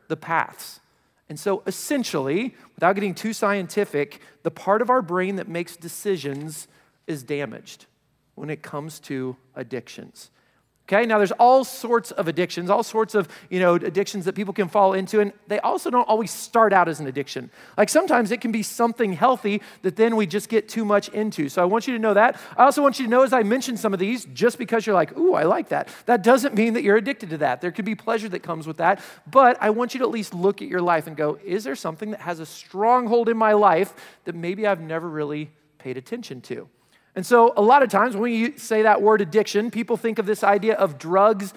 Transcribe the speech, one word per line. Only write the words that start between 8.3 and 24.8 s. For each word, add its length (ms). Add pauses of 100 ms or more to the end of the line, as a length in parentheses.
when 160
it 140
comes 340
to 380 (180)
addictions. 800 (540)
Okay, 200
now 100
there's 160
all 320
sorts 460
of 180
addictions, 400
all 140
sorts 320
of, 120 (220)
you 100
know, 180
addictions 500
that 80
people 180
can 160
fall 240
into, 280
and 120 (140)
they 140
also 280
don't 180
always 240
start 440
out 160
as 100
an 60
addiction. 440 (280)
Like, 100
sometimes 420
it 120
can 100
be 100
something 520
healthy 480 (180)
that 160
then 180
we 120
just 240
get 180
too 160
much 240
into. 400
So 140
I 20
want 220
you 80
to 40
know 140
that. 260 (160)
I 100
also 180
want 160
you 80
to 40
know, 120
as 100
I 100
mention 360
some 160
of 40
these, 360
just 240
because 280